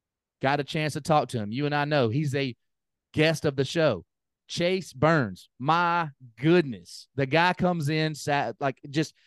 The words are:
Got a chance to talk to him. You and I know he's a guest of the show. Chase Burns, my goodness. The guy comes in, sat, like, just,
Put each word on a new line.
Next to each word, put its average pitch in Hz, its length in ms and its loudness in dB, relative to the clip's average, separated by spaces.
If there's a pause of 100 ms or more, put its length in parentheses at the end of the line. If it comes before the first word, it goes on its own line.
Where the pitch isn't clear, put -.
(400)
Got 139 180 0
a 143 60 -2
chance 156 300 -4
to 135 80 -8
talk 151 260 2
to 123 100 -6
him. 104 140 -6
You 143 140 -2
and 147 80 -2
I 147 100 0
know 143 240 2
he's 143 260 -2
a 139 220 -4 (560)
guest 156 320 2
of 143 120 -2
the 139 80 2
show. 135 420 0 (420)
Chase 175 460 -4
Burns, 135 640 0
my 170 500 0 (320)
goodness. 143 760 0
The 135 120 0
guy 165 260 2
comes 175 380 -2
in, 156 240 -2
sat, 139 440 -4
like, 135 300 -4
just, 147 260 -2 (120)